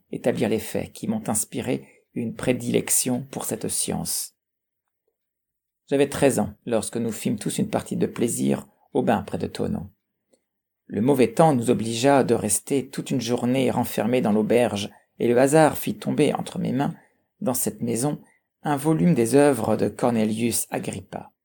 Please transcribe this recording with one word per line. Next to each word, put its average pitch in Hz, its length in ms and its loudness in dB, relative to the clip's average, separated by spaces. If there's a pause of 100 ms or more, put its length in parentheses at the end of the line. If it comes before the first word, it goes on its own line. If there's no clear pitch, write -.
établir 120 380 -2
les 110 100 0
faits 95 340 -6
qui - 140 -12
m'ont 110 220 -4
inspiré 123 580 -4 (280)
une 113 200 -6
prédilection 123 960 0
pour - 140 -8
cette - 240 -6
science. - 680 -4 (1500)
J'avais 139 220 2
treize 127 320 2
ans 101 140 -2 (120)
lorsque 110 300 -2
nous 117 160 -2
fîmes - 260 -2
tous - 200 -4
une 98 100 0
partie 113 260 -4
de 113 120 0
plaisir - 600 -2 (260)
au 127 100 0
bain 113 200 0
près - 160 -8
de 95 80 -4
Thonon. 92 420 -6 (1000)
Le 101 140 -4
mauvais 131 320 2
temps 160 220 4
nous 120 160 0
obligea 117 540 2
de 117 100 2
rester 107 540 -2
toute - 240 -6
une 135 80 0
journée 120 500 0
renfermés 120 500 0
dans 110 120 0
l'auberge, 107 580 2 (300)
et 117 80 2
le 120 100 4
hasard 143 400 6
fit - 160 -4
tomber - 400 0
entre - 240 -6
mes 113 140 -2
mains, 147 240 -2 (440)
dans 123 140 -2
cette - 280 -4
maison, 117 380 -2 (420)
un 147 140 -2
volume 160 380 4
des 117 220 4
œuvres 120 400 4
de 107 120 0
Cornelius 110 800 0
Agrippa. - 640 -8 (120)